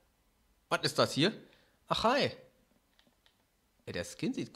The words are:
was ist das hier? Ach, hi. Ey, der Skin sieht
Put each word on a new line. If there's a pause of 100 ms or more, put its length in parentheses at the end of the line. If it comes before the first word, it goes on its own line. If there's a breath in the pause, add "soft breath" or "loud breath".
(680)
was
ist
das
hier? (560 loud breath)
Ach,
hi. (1500)
Ey,
der
Skin
sieht